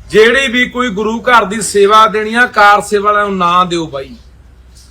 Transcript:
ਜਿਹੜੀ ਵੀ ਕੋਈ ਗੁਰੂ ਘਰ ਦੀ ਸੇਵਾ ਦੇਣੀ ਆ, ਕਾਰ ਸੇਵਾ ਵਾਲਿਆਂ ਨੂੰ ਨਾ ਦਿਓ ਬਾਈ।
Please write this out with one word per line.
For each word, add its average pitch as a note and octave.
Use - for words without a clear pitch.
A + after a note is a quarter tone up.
ਜਿਹੜੀ B3
ਵੀ B3
ਕੋਈ B3
ਗੁਰੂ G#3+
ਘਰ A3+
ਦੀ G#3
ਸੇਵਾ G3+
ਦੇਣੀ G#3+
ਆ, A#3+
ਕਾਰ G#3
ਸੇਵਾ G#3
ਵਾਲਿਆਂ G#3
ਨੂੰ G3
ਨਾ F3+
ਦਿਓ E3+
ਬਾਈ। C#3